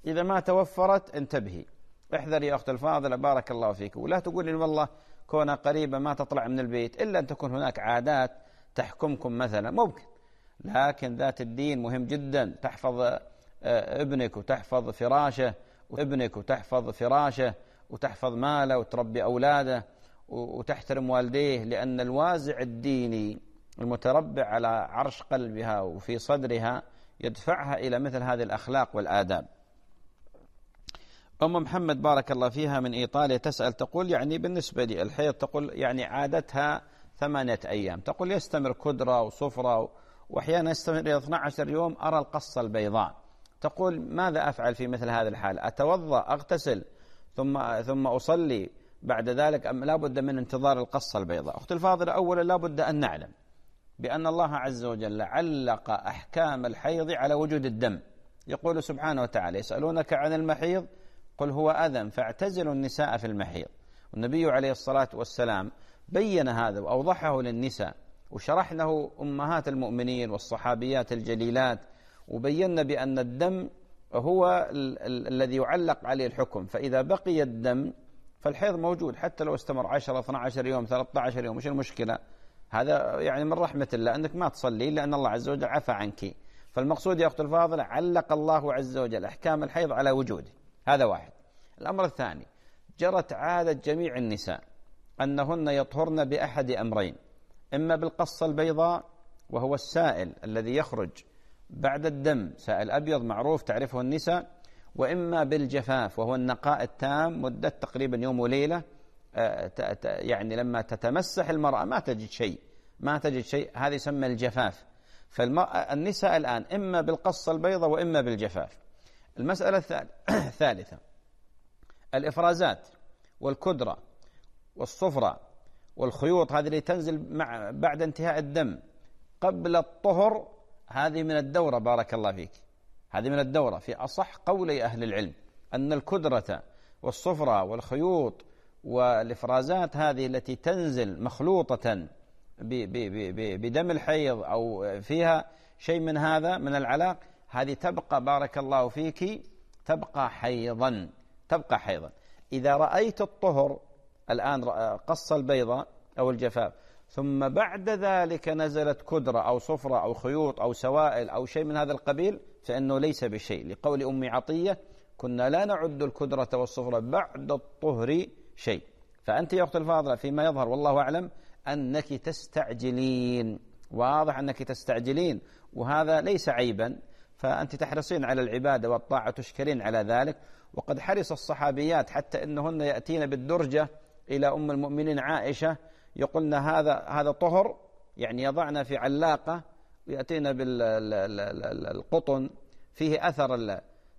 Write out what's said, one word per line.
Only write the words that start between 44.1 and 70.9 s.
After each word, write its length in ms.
أفعل 260
في 120
مثل 220
هذا 180
الحال؟ 320
أتوضأ، 600
أغتسل، 640
ثم، 460
ثم 260
أصلي 640
بعد 260
ذلك، 380
أم 160
لا 120
بد 240
من 180
انتظار 420
القصة 400
البيضاء؟ 380
أختي 160
الفاضلة، 380
أولًا 300
لا 140
بد 260
أن 140
نعلم 340
بأن 280
الله 280
عز 300
وجل 360
علق 680
أحكام 760
الحيض 460
على 220
وجود 320
الدم. 340
يقول 360
سبحانه 380
وتعالى: 380
"يسألونك 540
عن 200
المحيض، 520
قل 120
هو 220
أذى 400
فاعتزلوا 600
النساء 440
في 100
المحيض". 400
والنبي 320
عليه 260
الصلاة 420
والسلام 580
بين 380
هذا 320
وأوضحه 640
للنساء، 540
وشرحنه 800
أمهات 460
المؤمنين 640
والصحابيات 800